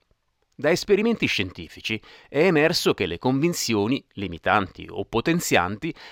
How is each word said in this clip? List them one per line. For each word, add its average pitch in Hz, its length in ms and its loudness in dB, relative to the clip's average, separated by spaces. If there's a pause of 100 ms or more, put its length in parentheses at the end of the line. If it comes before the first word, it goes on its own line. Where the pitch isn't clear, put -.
(560)
Da 139 140 -2
esperimenti 208 560 2
scientifici 92 760 -6 (300)
è 156 160 2
emerso 165 480 2
che 98 140 -2
le 82 100 -6
convinzioni, 127 960 0
limitanti 90 760 -2
o 90 140 -8
potenzianti, 117 880 -2 (180)